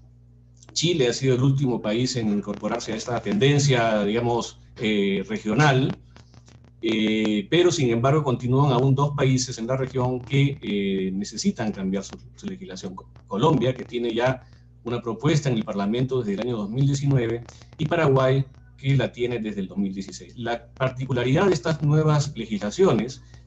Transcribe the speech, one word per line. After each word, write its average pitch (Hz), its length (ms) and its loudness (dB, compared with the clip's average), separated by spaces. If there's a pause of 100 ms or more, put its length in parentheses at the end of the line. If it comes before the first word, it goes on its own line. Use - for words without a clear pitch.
(720)
Chile 160 360 2
ha 117 60 2
sido 131 220 2
el 123 60 0
último 135 380 2
país 120 360 -2
en 113 120 0
incorporarse 104 640 -4
a 104 40 -4
esta 117 240 -6
tendencia, 117 840 2
digamos, 117 540 -2 (180)
eh, 98 500 0
regional, 127 720 2 (840)
eh, 107 640 0
pero 175 240 4
sin 143 160 0
embargo 131 340 2
continúan 131 500 2
aún 131 220 4
dos 143 220 2
países 127 400 0
en 110 120 -8
la 131 80 0
región 127 440 -2
que, 139 400 0
eh, 98 540 -2
necesitan 107 580 -4
cambiar 98 320 -4
su, - 120 -14 (180)
su - 120 -18
legislación. 95 480 -12
Co-, - 140 -18 (180)
Colombia, 127 480 2
que - 100 -12
tiene 120 280 -4
ya 156 300 0 (420)
una 120 160 -4
propuesta 139 480 0
en 120 80 0
el 107 80 -2
Parlamento 110 540 -2
desde 104 160 -2
el 95 60 -4
año 117 180 -4
dos 101 100 -6
mil 127 160 0
diecinueve, 139 580 0 (360)
y 156 80 -2
Paraguay, 135 580 2 (320)
que 135 180 0
la 117 160 2
tiene 120 280 -2
desde 104 240 -4
el 92 60 -6
dos 98 100 -6
mil 95 160 -2
dieciséis. - 420 -12
La 117 380 -6
particularidad 127 720 0
de 185 80 4
estas 160 280 -2
nuevas 151 540 2
legislaciones 110 840 0 (240)